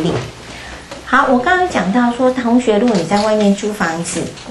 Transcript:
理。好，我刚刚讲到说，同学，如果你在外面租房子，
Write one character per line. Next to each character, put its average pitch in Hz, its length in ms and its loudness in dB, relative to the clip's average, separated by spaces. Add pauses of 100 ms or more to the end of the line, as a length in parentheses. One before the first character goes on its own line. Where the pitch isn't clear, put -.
理。 165 80 0 (960)
好， 269 260 2
我 247 80 4
刚 359 200 2
刚 359 100 2
讲 196 240 -2
到 240 200 2
说， 254 180 2
同 247 280 2
学， 220 200 2
如 247 100 2
果 220 80 2
你 165 80 0
在 202 160 2
外 214 160 2
面 208 180 4
租 208 200 -2
房 165 280 -2
子， 165 200 -4 (280)